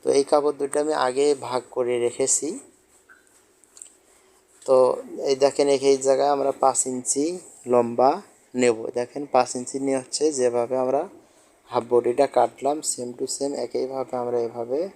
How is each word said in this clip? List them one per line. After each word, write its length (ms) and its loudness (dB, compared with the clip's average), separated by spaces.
তো 40 0
এই 140 4
কাপড় 360 2
দুটো 200 -4
আমি 140 0
আগে 320 0
ভাগ 140 -2
করে 280 -2
রেখেছি। 480 -2
তো 100 4
এই 60 2
দেখেন, 320 2
এই, 160 4
এই 140 6
জায়গায় 380 2
আমরা 160 0
পাঁচ 340 2
ইঞ্চি 400 -4
লম্বা 440 4
নেব। 240 2
দেখেন 260 -6
পাঁচ 300 2
ইঞ্চি 240 -10
নিয়ে 180 0
হচ্ছে 340 -6
যেভাবে 460 0
আমরা 240 0
হাফ 200 -2
বডিটা 380 2
কাটলাম, 540 0
same 360 -8
to 80 -6
same 180 -4
একইভাবে 520 -6
আমরা 220 -4
এভাবে 400 -4